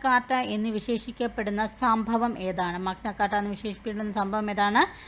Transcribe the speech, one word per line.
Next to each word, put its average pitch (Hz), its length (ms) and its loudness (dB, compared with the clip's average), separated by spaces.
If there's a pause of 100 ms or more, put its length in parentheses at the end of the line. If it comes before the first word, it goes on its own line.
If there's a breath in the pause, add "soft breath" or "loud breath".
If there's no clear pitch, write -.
കാർട്ട 247 280 4
എന്ന് 220 360 0
വിശേഷിക്കപ്പെടുന്ന 220 960 -2
സംഭവം 226 720 2
ഏതാണ്? 180 400 -2
മാഗ്ന 185 340 -4
കാർട്ട 202 220 0
എന്ന് 208 160 0
വിശേഷിക്കപ്പെടുന്ന 208 640 -6
സംഭവം 208 380 0
ഏതാണ്? 208 320 4 (260 loud breath)